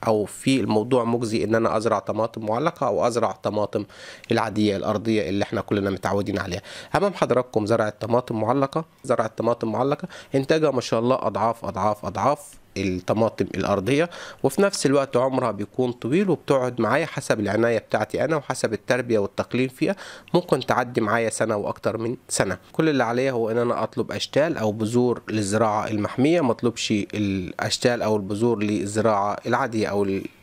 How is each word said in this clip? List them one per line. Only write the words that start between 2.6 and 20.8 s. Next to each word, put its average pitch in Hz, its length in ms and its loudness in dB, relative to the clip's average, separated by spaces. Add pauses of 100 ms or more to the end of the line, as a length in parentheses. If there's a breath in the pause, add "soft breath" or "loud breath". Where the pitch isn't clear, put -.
أو 101 200 2
أزرع 113 240 0
طماطم 104 540 -4 (460 loud breath)
العادية 107 460 2
الأرضية 104 520 0
اللي 101 140 0
إحنا 104 180 -4
كلنا 101 280 0
متعودين 98 500 -2
عليها؟ 95 220 -6 (340 loud breath)
أمام 180 180 2
حضراتكم 123 520 0
زرع 110 220 2
الطماطم 117 540 -2
معلقة. 135 440 0 (180)
زرع 117 220 0
الطماطم 117 460 -2
معلقة 131 360 -2 (280 loud breath)
إنتاجها 151 360 2
ما 127 100 0
شاء 117 180 0
الله 123 220 4
أضعاف، 113 440 -2
أضعاف، 98 400 -2
أضعاف 101 540 -2 (180)
الطماطم 98 680 0 (100)
الأرضية، 101 540 0 (340 loud breath)
وفي 139 180 2
نفس - 240 2
الوقت 135 320 2
عمرها 131 340 0
بيكون 104 400 -4
طويل 165 380 0
وبتقعد 127 520 0
معايا 147 240 2
حسب 135 340 -2
العناية 107 400 2
بتاعتي 107 460 -2
أنا 156 100 0
وحسب 127 380 -2
التربية 120 460 0
والتقليم 120 480 -2
فيها، 156 280 -2 (380 loud breath)
ممكن 165 260 2
تعدي 123 420 0